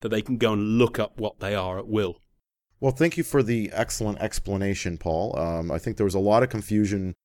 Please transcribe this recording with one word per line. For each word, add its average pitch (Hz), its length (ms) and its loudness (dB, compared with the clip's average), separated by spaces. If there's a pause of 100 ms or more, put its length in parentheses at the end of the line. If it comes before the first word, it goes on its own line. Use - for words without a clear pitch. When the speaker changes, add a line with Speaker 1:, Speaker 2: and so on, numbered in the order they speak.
Speaker 1:
that 110 80 -4
they 110 100 0
can 123 160 -2
go 113 160 2
and 107 240 2
look 120 220 4
up 107 200 -4
what 107 220 -6
they 101 140 -2
are 92 240 -2
at 101 100 -10
will. 104 280 0 (640)
Speaker 2:
Well, 131 140 2
thank 160 240 2
you 165 80 0
for 139 180 4
the 110 300 -2
excellent 107 460 -2
explanation, 98 800 -2
Paul. 85 400 -2
Um, 85 320 -2
I 78 80 -2
think 113 180 -6
there 107 80 0
was 95 100 0
a 98 40 0
lot 104 240 4
of 127 80 0
confusion 101 640 0 (100)